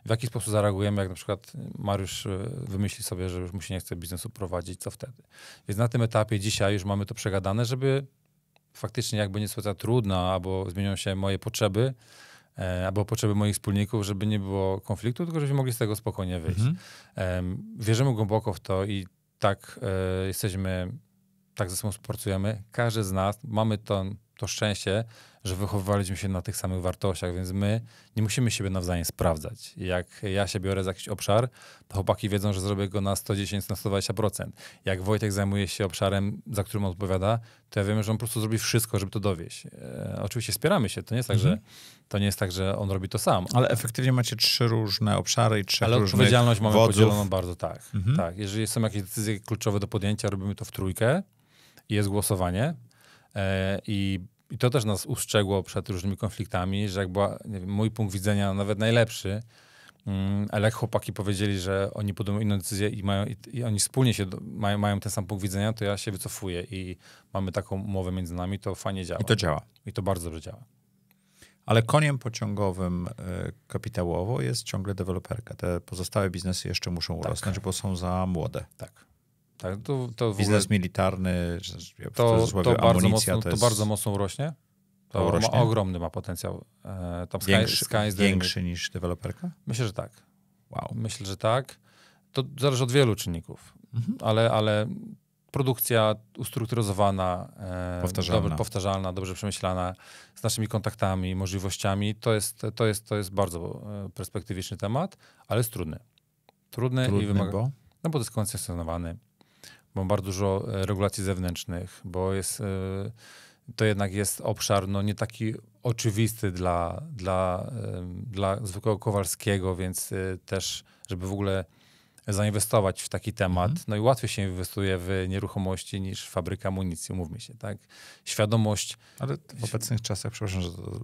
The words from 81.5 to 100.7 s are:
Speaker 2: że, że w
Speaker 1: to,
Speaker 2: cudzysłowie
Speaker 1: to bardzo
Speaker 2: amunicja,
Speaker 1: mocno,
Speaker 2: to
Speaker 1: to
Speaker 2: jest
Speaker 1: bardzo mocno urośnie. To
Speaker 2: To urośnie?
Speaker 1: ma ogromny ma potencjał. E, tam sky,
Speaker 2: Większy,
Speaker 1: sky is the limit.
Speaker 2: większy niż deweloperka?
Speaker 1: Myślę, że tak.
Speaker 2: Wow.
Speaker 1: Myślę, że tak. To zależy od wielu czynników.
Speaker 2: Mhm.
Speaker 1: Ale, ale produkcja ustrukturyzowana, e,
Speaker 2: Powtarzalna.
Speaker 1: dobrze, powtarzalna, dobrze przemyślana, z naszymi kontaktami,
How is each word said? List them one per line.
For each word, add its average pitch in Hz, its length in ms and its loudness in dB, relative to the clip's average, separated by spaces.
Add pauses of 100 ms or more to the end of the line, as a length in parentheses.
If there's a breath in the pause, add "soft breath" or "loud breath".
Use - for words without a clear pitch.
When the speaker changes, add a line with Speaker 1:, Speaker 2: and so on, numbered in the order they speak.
Speaker 2:
że, 90 180 -10
że - 140 -18 (180)
w - 40 -18
Speaker 1:
to, 117 240 8
Speaker 2:
cudzysłowie 113 240 4
Speaker 1:
to 127 60 6 (120)
bardzo 117 80 8
Speaker 2:
amunicja, - 200 8 (260)
Speaker 1:
mocno, - 20 2
Speaker 2:
to 110 60 0
Speaker 1:
to 87 60 -2
Speaker 2:
jest 82 120 2
Speaker 1:
bardzo 110 240 6
mocno 107 260 0
urośnie. 101 420 -2 (560)
To 98 100 -2
Speaker 2:
To 95 80 4
urośnie? 110 240 4
Speaker 1:
ma 123 100 6
ogromny 101 380 2
ma 85 100 -4
potencjał. 92 560 -6 (200)
E, 90 440 -6
tam - 120 -4
sky, 98 100 2
Speaker 2:
Większy, 92 340 4
Speaker 1:
sky - 100 -4 (120)
is 98 80 0
the 101 80 4
limit. 98 60 8 (100)
Speaker 2:
większy 90 240 0
niż 87 260 -4
deweloperka? 87 600 -4 (160)
Speaker 1:
Myślę, 117 200 -2
że 98 60 -4
tak. - 180 -6 (580)
Speaker 2:
Wow. - 260 -6
Speaker 1:
Myślę, 110 300 -6
że 98 120 -6
tak. 120 420 0 (520 soft breath)
To 135 120 0 (160)
zależy 131 240 2
od 120 80 0
wielu 123 240 6
czynników. - 580 -6 (200)
Speaker 2:
Mhm. 143 280 -2
Speaker 1:
Ale, 113 300 4
ale 107 360 2 (640)
produkcja 117 640 2 (220)
ustrukturyzowana, 98 1200 0
e, 90 440 -6
Speaker 2:
Powtarzalna. 92 400 2
Speaker 1:
dobrze, 80 160 0
powtarzalna, 95 560 -2
dobrze 92 200 -4
przemyślana, 92 640 -2 (400 loud breath)
z - 80 -12
naszymi 110 240 0
kontaktami, 95 680 0